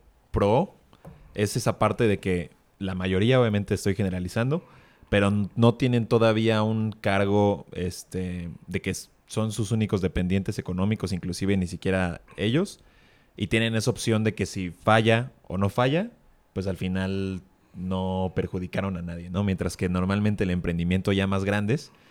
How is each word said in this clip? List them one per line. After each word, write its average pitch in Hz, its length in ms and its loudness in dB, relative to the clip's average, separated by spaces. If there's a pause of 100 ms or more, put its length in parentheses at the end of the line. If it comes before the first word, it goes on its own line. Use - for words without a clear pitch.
(300)
pro 110 420 2 (640)
es 104 220 0
esa 117 220 0
parte 107 300 2
de 101 100 2
que 90 300 -2 (300)
la 95 160 -6
mayoría, 95 440 2
obviamente 104 360 2
estoy 98 200 0
generalizando, 101 720 -2 (460)
pero 101 180 4
n-, 101 260 0
no 117 200 6
tienen 120 320 0
todavía 110 560 4
un 110 300 0
cargo, 101 800 2
este, 90 760 -6 (200)
de 90 120 -6
que 95 100 -4
s-, - 200 -8 (160)
son 110 260 -2
sus 104 180 -4
únicos 110 300 0
dependientes 92 580 0
económicos, 95 540 -2
inclusive 90 460 -2
ni 92 80 0
siquiera 90 560 -2 (160)
ellos, 120 420 -2 (560)
y 104 120 -4
tienen 113 260 0
esa 113 160 0
opción 110 340 0
de 107 100 0
que 98 120 -2
si 92 240 -6
falla 113 600 2 (160)
o 90 120 -6
no 101 100 2
falla, 143 420 0 (440)
pues 95 120 -4
al 92 120 -4
final 95 640 -4 (320)
no 92 600 -2
perjudicaron 92 640 -4
a 87 60 -8
nadie, 85 260 -10
¿no? 92 160 0
Mientras 92 320 0
que 92 140 -2
normalmente 98 540 0
el 92 60 0
emprendimiento 87 640 0
ya 95 140 2
más 98 180 0
grandes, 104 480 -2 (180)